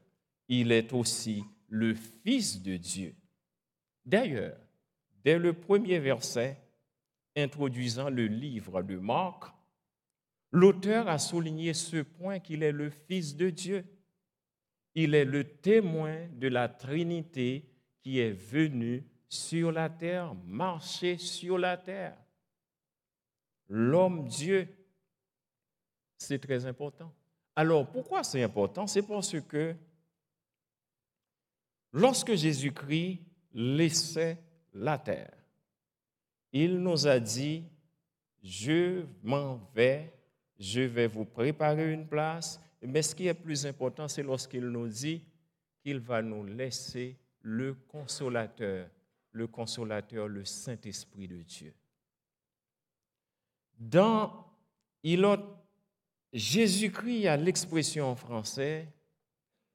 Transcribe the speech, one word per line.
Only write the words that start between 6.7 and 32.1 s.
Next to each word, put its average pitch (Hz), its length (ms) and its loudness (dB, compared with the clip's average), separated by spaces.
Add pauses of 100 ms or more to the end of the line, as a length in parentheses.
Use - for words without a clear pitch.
introduisant 135 760 -2
le 120 160 2
livre 104 560 -4
de 98 140 -6
Marc, 147 480 -2 (1080)
l'auteur 196 540 8
a 160 100 2
souligné 160 560 -2
ce 160 280 -4
point 180 380 -6
qu'il 156 220 -6
est 151 120 4
le 147 160 -2
Fils 151 480 -6
de 180 120 2
Dieu. 180 360 -6 (1120)
Il 156 200 4
est 147 80 8
le 143 220 0
témoin 165 880 2
de 131 160 0
la 123 180 2
Trinité 151 960 -4 (380)
qui 131 180 -2
est 110 140 2
venu 123 720 0 (240)
sur 165 420 -2
la 160 160 -2
terre, 165 480 -6 (100)
marcher 175 720 -4
sur 175 400 -4
la 180 200 0
terre. 185 400 -10 (1500)
L'homme 147 580 4
Dieu, 165 400 0 (1500)
c'est 139 220 -4
très 131 260 -4
important. 147 480 -12 (420)
Alors, 156 340 6
pourquoi 330 320 -2
c'est 131 220 0
important ? 104 440 0
C'est 202 200 0
parce 196 320 -4
que 156 340 -4 (2250)
lorsque 190 420 4